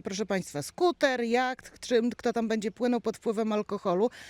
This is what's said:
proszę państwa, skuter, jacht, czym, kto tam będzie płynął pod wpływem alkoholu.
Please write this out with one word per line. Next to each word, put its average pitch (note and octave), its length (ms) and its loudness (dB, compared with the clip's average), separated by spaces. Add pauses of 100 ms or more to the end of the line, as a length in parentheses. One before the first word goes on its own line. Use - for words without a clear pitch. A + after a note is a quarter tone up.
proszę G3+ 220 -4
państwa, F3+ 360 -4
skuter, C#4 600 2
jacht, B3 580 0
czym, A#3+ 300 2
kto - 240 -2
tam A3+ 140 0
będzie A3 240 -2
płynął A#3+ 300 0
pod - 160 -4
wpływem A3 340 -2
alkoholu. G#3 580 0 (200)